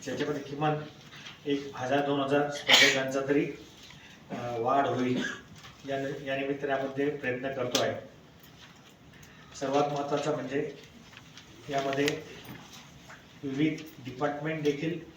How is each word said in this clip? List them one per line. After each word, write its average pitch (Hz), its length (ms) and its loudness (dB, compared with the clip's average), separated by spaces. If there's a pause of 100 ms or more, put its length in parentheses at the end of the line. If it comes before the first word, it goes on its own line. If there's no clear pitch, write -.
त्याच्यामध्ये 139 360 -2
किमान 151 340 0 (680)
एक 143 300 0
हजार, 139 300 2
दोन 143 140 2
हजार 135 300 4
स्पर्धकांचा 135 760 6
तरी, 147 240 4 (800)
अ, 120 260 -6
वाढ 131 300 4
होईल 127 360 2 (680)
या, 135 100 0
या 135 380 -2
निमित्ताने 139 360 -2
आपण 135 140 0
ते 143 220 0
प्रयत्न 131 440 -4
करतो - 280 0
आहे. 90 120 2 (1700)
सर्वात 143 340 2
महत्त्वाचं 143 400 0
म्हणजे 135 420 -2 (920)
यामध्ये 139 540 0 (1200)
विविध 143 380 0 (240)
डिपार्टमेंट 147 580 -4
देखील 160 360 0 (180)